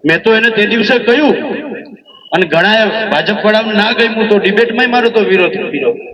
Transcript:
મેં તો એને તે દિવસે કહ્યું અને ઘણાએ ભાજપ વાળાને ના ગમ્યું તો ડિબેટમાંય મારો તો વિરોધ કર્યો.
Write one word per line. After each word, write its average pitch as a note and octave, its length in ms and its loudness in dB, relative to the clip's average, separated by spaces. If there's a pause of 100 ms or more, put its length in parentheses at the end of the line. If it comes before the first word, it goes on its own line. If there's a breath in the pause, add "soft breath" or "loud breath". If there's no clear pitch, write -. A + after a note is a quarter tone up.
મેં E3 160 2
તો A3+ 140 2
એને A3 140 2
તે G#3+ 160 0
દિવસે A#3 340 0
કહ્યું A#3+ 360 2 (960)
અને E3+ 140 0
ઘણાએ G#3+ 640 0
ભાજપ D#3+ 360 -2
વાળાને G#3+ 280 0
ના G#3+ 180 0
ગમ્યું A3 380 0
તો G#3 80 4
ડિબેટમાંય A3+ 500 2
મારો A#3+ 220 2
તો A3+ 100 2
વિરોધ F#3 320 2
કર્યો. D#3 420 -4 (200)